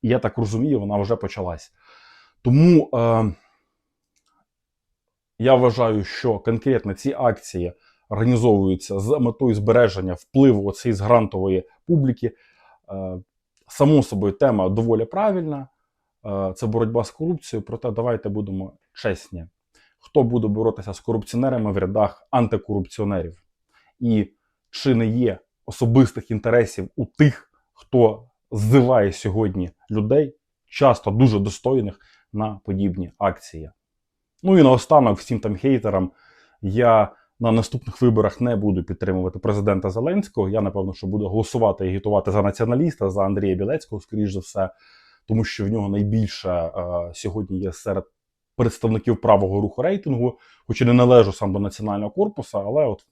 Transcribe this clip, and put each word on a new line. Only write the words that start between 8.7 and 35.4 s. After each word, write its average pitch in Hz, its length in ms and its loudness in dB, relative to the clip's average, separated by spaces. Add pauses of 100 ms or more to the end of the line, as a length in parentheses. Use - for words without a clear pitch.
з 127 200 -2
метою 120 360 0
збереження 101 580 2
впливу 113 540 2
оцієї 110 260 -4
згрантової 98 680 0 (240)
публіки. 131 440 0 (580)
Е, 95 300 -10 (480)
само 143 360 4
собою, 101 300 -2
тема 101 360 0
доволі 113 360 0
правильна. 170 640 -4 (580)
Е, 98 300 -4
це 117 120 -6
боротьба 113 360 0
з - 80 -10
корупцією, 160 540 -6
проте 113 260 -8
давайте 113 380 -4
будемо 95 440 -6 (200)
чесні. 90 520 -8 (540)
Хто - 240 0
буде 117 240 0
боротися 104 460 -4
з - 60 -14
корупціонерами 117 720 -4
в 95 60 -2
рядах 101 540 -2
антикорупціонерів? 101 1120 -4 (560)
І 113 320 0 (380)
чи - 260 -2
не 117 120 0
є 113 320 -2 (260)
особистих 117 680 2
інтересів 110 640 0
у 120 100 -4
тих, - 460 0 (220)
хто 113 500 2 (280)
ззиває 113 600 4
сьогодні 95 580 -4 (220)
людей, 123 440 0 (300)
часто 123 460 0
дуже 110 280 4
достойних, 104 600 -4 (340)
на 107 300 -6
подібні 95 540 -4
акції? 82 540 -6 (720)
Ну 185 160 6
і 151 40 10
наостанок 127 540 4
всім 113 220 -6
там 107 160 -4